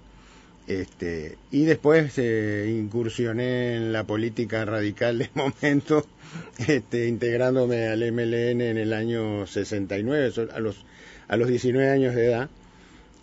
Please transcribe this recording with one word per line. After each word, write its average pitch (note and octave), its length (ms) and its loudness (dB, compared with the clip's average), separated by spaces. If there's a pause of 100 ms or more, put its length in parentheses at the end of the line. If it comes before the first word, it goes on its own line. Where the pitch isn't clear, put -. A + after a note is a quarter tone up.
(680)
este, E2+ 720 -6 (140)
y C#3+ 160 4
después, D3+ 500 4
eh, A2 580 0
incursioné A#2 1000 -2
en A2+ 160 -2
la G#2+ 120 -2
política A2 600 -2
radical A2 540 0
del B2 120 -2
<laughs> - 40 -20
momento, D3 720 0 (600)
este, A#2+ 400 0
integrándome A#2+ 800 2
al A2 160 0
M A#2 200 0
L A#2 300 0
N A#2+ 180 0
en A2 80 -2
el A2 160 0
año G#2+ 520 -2
sesenta G2+ 520 -4
y G#2 40 -2
nueve, C3 280 0
so-, A2+ 200 -4
a C#2+ 80 -10
los, G#2+ 240 -6 (460)
a G#2 80 -2
los A#2 120 2
diecinueve B2+ 420 2
años C3+ 240 4
de A#2+ 100 2
edad. A#2+ 240 2 (760)